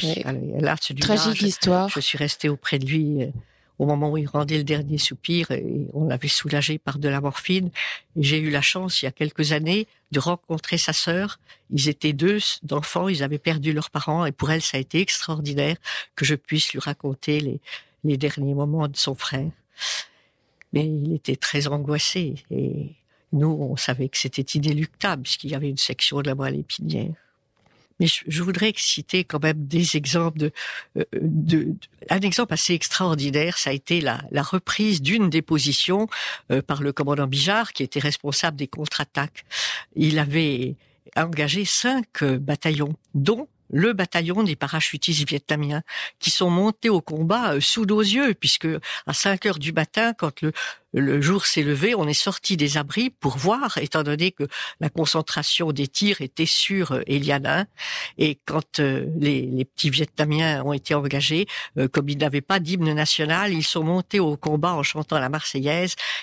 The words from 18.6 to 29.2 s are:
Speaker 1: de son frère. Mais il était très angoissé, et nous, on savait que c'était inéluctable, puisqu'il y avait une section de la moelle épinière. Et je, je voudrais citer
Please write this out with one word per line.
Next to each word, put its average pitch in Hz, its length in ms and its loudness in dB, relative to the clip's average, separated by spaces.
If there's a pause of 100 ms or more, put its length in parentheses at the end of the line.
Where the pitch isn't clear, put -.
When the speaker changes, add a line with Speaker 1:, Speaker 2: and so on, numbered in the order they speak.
Speaker 1:
de 143 80 -8
son 135 200 -2
frère. 135 340 -4 (1200)
Mais 151 140 0
il 156 300 -2
était 135 200 -4
très 143 320 -2
angoissé, 147 680 -2 (160)
et 135 400 -4 (400)
nous, 151 280 2
on 139 160 -4
savait 127 320 -2
que - 120 -4
c'était 135 240 -2
inéluctable, 151 800 -2
puisqu'il - 260 -6
y 151 60 -4
avait 139 140 -2
une 135 80 -6
section - 440 0
de 139 60 -2
la 135 80 0
moelle 135 240 -2
épinière. 156 520 -4 (920)
Et 165 40 4
je, - 200 0
je 160 160 -2
voudrais 190 320 0
citer - 480 0